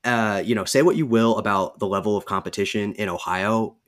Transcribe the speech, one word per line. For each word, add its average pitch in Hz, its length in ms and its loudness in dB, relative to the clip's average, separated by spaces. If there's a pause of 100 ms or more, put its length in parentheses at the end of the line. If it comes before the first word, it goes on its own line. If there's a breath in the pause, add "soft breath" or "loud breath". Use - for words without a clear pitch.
uh, 110 400 0
you 110 120 0
know, 101 100 -2
say 135 160 2
what 165 160 4
you 160 80 0
will 113 320 4
about 98 420 -2
the 104 80 -2
level 98 300 0
of 95 80 -4
competition 101 720 -4
in 101 160 -4
Ohio. 98 680 -2 (120)